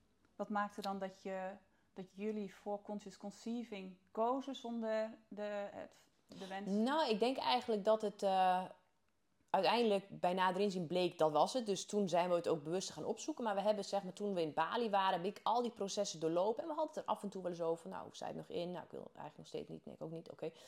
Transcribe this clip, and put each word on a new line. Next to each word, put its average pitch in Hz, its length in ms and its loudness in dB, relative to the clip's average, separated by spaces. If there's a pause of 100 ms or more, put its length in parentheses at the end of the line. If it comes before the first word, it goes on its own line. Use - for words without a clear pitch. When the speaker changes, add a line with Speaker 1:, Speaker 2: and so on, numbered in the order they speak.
(360)
Speaker 1:
Wat 202 140 -6
maakte 208 320 -2
dan 196 180 -4
dat 190 220 -8
je, 190 280 -6 (440)
dat 190 120 -12 (100)
jullie 208 400 -4
voor 202 260 -6
conscious 202 360 -10
conceiving 202 760 -8 (160)
kozen 262 440 0
zonder 226 640 -2 (100)
de, 202 140 -12 (300)
het, - 200 -12 (480)
de 190 80 -10
wens? 190 220 -6
Speaker 2:
Nou, 254 400 2
ik 214 100 4
denk 254 180 4
eigenlijk 240 480 0
dat 220 160 6
het, 208 220 -2
eh, 185 400 6 (840)
uiteindelijk 196 720 4
bij 180 140 2
nader 185 280 2
inzien 185 260 0
bleek, 180 300 2
dat 156 140 6
was 151 220 6
het. 247 120 -2
Dus 196 200 -2
toen 208 240 0
zijn 175 200 4
we 180 60 4
het 170 120 0
ook 151 160 2
bewust 175 260 -2
gaan - 160 -8
opzoeken. - 380 -4
Maar 214 120 0
we 196 60 0
hebben, 202 240 0
zeg 196 180 -2
maar, 185 100 -8
toen 208 200 -4
we 175 80 2
in 156 120 -2
Bali 214 360 0
waren, 190 320 4
heb 175 40 -2
ik 196 180 -4
al 233 180 2
die 240 100 -2
processen 196 480 -4
doorlopen. 175 440 2
En 330 60 -6
we 302 60 -4
hadden 311 200 -2
het 190 80 -6
er - 80 -4
af 214 120 -2
en 202 60 -6
toe 190 120 -8
wel 180 100 -4
eens 170 100 -8
over. 165 280 -2
Nou, - 140 -8
hoe - 120 -14
sta - 120 -8
je - 100 -8
het 160 100 -12
nog - 100 -8
in? 175 140 -2
Nou, 170 140 -8
ik - 60 -20
wil - 140 -10
eigenlijk - 320 -14
nog 160 100 -18
steeds 156 220 -8
niet. 160 160 -14
Nee, - 100 -14
ik - 60 -20
ook 160 100 -6
niet. 165 200 -10
Oké. - 200 -8 (160)